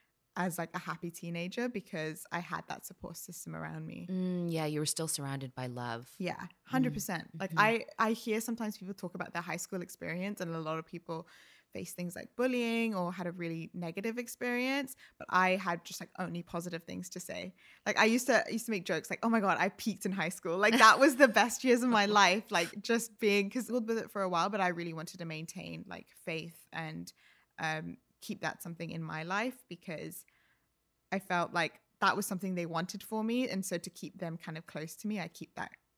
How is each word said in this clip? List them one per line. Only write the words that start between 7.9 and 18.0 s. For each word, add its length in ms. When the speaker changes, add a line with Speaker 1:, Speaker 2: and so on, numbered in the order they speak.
Speaker 1:
I 120
hear 300
sometimes 360
people 160
talk 220
about 180
their 80
high 160
school 240
experience, 600
and 120
a 60
lot 180
of 80
people 420
face 200
things 220
like 220
bullying 580
or 160
had 160
a 60
really 400
negative 440
experience, 760
but 120
I 220
had 340
just, 160
like, 80
only 240
positive 400
things 280
to 100
say. 320
Like, 120
I 80